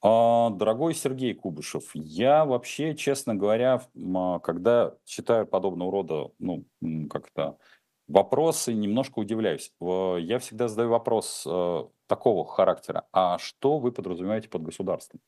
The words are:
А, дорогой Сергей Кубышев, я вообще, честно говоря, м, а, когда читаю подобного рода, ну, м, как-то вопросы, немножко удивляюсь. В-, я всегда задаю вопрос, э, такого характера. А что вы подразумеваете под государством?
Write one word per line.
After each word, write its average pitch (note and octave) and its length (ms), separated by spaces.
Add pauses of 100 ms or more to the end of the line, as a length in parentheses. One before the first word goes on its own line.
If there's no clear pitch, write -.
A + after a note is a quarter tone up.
А, A#2 460
дорогой A#2 460
Сергей C3 400
Кубышев, D#2 580
я G#2 520
вообще, C#3+ 500
честно C3+ 400
говоря, A#2 460 (140)
м, F2+ 220
а, F2+ 220
когда F#2 560 (100)
читаю A2+ 400
подобного F#2 460
рода, E2 480
ну, F2+ 260 (160)
м, D#2 260
как-то - 500 (500)
вопросы, B2+ 680
немножко G#2+ 460
удивляюсь. G#2+ 600
В-, F#2 380
я F2 220
всегда A#2 300
задаю A2+ 200
вопрос, A2+ 560
э, F2 380 (240)
такого G2+ 380
характера. - 680
А F2 240
что - 400
вы B2 140
подразумеваете F#2 580
под E2 140
государством? E2 640